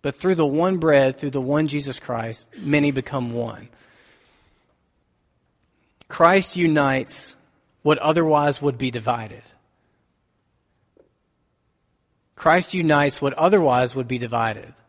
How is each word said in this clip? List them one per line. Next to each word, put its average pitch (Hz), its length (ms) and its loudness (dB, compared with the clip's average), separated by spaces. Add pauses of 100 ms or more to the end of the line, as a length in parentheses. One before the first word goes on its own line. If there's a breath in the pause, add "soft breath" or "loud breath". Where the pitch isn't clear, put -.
But 139 120 -6
through 185 200 0
the 160 100 2
one 165 320 0
bread, 143 400 2
through 143 140 -6
the 135 100 -2
one 147 260 0
Jesus 139 320 -6
Christ, 113 460 -8 (100)
many 147 360 0
become 127 420 -6
one. 117 360 -8 (2500 soft breath)
Christ 180 500 2
unites 147 800 0 (460)
what 147 160 4
otherwise 151 640 2
would 139 160 -2
be 131 140 -4
divided. 117 500 -6 (3000)
Christ 170 380 2
unites 151 480 2
what 139 120 -2
otherwise 139 600 2
would 127 120 -6
be 127 100 -4
divided. 113 560 -4 (160)